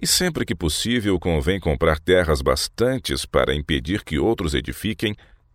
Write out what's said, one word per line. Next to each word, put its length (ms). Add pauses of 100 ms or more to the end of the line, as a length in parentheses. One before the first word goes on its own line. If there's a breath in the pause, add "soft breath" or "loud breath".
e, 60
sempre 380
que 100
possível, 640
convém 400
comprar 400
terras 440
bastantes 840
para 300
impedir 500
que 140
outros 360
edifiquem, 600 (380 soft breath)